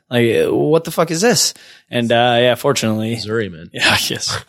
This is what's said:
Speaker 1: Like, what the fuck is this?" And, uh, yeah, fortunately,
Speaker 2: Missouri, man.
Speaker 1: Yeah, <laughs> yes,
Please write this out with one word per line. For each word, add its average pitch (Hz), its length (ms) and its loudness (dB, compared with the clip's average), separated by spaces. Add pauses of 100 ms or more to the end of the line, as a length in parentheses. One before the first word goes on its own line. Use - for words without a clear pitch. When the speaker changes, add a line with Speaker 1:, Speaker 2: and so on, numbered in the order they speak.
(100)
Speaker 1:
Like, 120 160 2 (220)
what 151 360 2
the 170 60 -8
fuck 165 200 0
is 165 120 -2
this?" 226 320 2 (360)
And, 120 220 0
uh, 120 280 4
yeah, 123 140 4
fortunately, 110 600 -2
Speaker 2:
Missouri, 107 340 -6
man. 85 240 -18
Speaker 1:
Yeah, - 300 0
<laughs> - 60 -4
yes, - 300 -6 (100)